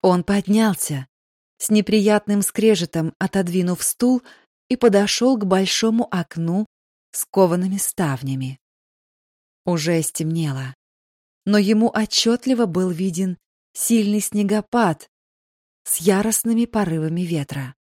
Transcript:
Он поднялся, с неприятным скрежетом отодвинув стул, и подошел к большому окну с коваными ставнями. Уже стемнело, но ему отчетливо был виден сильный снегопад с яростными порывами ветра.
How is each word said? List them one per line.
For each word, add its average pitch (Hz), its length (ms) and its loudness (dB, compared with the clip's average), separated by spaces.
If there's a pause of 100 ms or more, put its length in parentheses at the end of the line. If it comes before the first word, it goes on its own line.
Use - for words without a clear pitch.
Он 180 220 2
поднялся, 202 800 0 (520)
с - 120 -6
неприятным 208 720 2
скрежетом 185 760 0
отодвинув 180 640 -2
стул, 247 400 0 (460)
и 254 80 0
подошел 233 600 4
к 202 80 -4
большому 190 680 0
окну 175 560 -4 (460)
с - 140 -8
коваными 185 500 0
ставнями. 135 840 -4 (1080)
Уже 165 360 0
стемнело, 151 720 -4 (680)
но 208 140 4
ему 214 360 4
отчетливо 233 680 0
был 185 240 0
виден 180 480 -2 (380)
сильный 208 460 0
снегопад 208 920 -2 (760)
с - 140 -4
яростными 214 680 0
порывами 170 560 -2
ветра. 143 600 -4